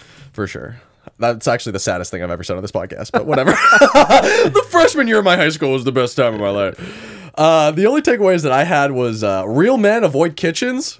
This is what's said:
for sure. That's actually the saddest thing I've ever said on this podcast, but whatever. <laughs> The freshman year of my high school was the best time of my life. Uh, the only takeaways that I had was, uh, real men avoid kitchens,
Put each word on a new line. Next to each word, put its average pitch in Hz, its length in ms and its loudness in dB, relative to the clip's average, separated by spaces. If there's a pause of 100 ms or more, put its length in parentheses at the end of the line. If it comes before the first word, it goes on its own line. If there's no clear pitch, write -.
(340)
for 101 140 -6
sure. 117 300 -14 (420)
That's 117 280 -4
actually 117 260 -4
the 95 60 -8
saddest 90 300 -6
thing 90 140 -8
I've 87 80 -8
ever 87 120 -8
said 90 120 -8
on 92 80 -10
this 104 80 -12
podcast, 95 400 -10
but - 140 -2
whatever. 147 260 0
<laughs> - 140 0 (260)
The 349 800 4
freshman 320 380 2
year 214 120 2
of 202 60 -2
my 180 100 4
high 175 140 2
school 151 240 -2
was 131 100 -2
the 131 80 -2
best 123 260 -2
time 120 180 2
of 104 40 -8
my 101 100 -2
life. - 880 -8
Uh, 156 360 4
the 175 140 0
only 285 160 2
takeaways 196 420 2
that 139 80 -2
I 135 120 2
had 143 280 0
was, 117 320 -4
uh, 95 240 -2
real 180 300 2
men 214 260 2
avoid 160 320 0
kitchens, 247 640 -6